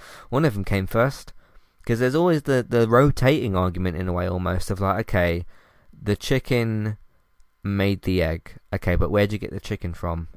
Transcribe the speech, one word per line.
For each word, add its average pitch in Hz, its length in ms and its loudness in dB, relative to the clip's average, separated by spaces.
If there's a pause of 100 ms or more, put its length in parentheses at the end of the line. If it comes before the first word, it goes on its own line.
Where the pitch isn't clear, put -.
(300)
One 135 140 2
of 135 100 2
them 101 100 -4
came 95 240 0
first. 123 440 0 (520)
'Cause 117 140 0
there's 127 160 2
always 165 280 2
the, 127 240 0
the 117 200 4
rotating 127 720 4
argument 90 400 0
in 92 100 -4
a 90 60 -2
way 90 160 -2
almost 90 420 -2
of 98 100 -4
like, 98 200 0
okay, 87 440 0 (560)
the 104 140 0
chicken 113 800 -2 (680)
made 98 380 0
the 92 200 0
egg. 82 300 -4 (200)
Okay, 95 220 0
but 85 160 2
where'd 101 220 2
you 107 60 -6
get - 120 -8
the - 80 -10
chicken 92 340 -8
from? 85 440 -6